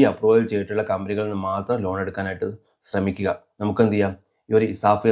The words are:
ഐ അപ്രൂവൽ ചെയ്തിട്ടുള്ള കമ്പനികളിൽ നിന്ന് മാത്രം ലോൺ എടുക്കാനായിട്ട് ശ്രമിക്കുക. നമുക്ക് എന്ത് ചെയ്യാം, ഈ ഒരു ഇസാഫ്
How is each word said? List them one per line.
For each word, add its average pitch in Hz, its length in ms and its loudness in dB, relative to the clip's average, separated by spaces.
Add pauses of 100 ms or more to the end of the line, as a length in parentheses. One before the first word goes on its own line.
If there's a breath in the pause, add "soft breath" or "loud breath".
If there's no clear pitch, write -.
ഐ - 80 8
അപ്രൂവൽ 110 400 4
ചെയ്തിട്ടുള്ള 104 300 -2 (100)
കമ്പനികളിൽ 101 380 -2
നിന്ന് 98 180 -4
മാത്രം 98 280 -2 (100)
ലോൺ 92 180 -2
എടുക്കാനായിട്ട് 95 420 -6 (440)
ശ്രമിക്കുക. 98 380 -2 (340)
നമുക്ക് 104 240 2
എന്ത് 104 100 0
ചെയ്യാം, 98 180 2 (340)
ഈ 107 100 2
ഒരു 110 160 2
ഇസാഫ് 104 380 2